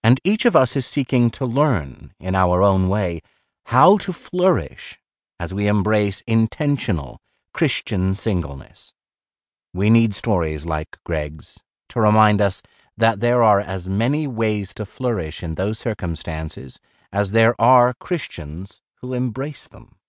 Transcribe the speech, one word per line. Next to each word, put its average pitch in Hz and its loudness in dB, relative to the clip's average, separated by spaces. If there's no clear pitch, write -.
And 123 4
each 214 0
of 214 2
us 131 4
is 131 -2
seeking 123 0
to - -6
learn, 113 -2
in 92 -4
our 90 4
own 95 4
way, 92 -2
how 151 4
to 185 -6
flourish 170 -2
as 85 -6
we 101 0
embrace 104 0
intentional 113 -2
Christian 95 0
singleness. 82 -6
We 98 0
need 113 4
stories 80 -2
like 78 -4
Greg's 76 -6
to 120 -2
remind 107 4
us 98 0
that 110 0
there 120 2
are 104 4
as 95 -6
many 127 0
ways 110 -2
to 107 -6
flourish 98 -4
in 82 -4
those 104 -2
circumstances 80 -6
as 98 0
there 113 4
are 123 4
Christians - -8
who 127 -8
embrace 127 -4
them. - -18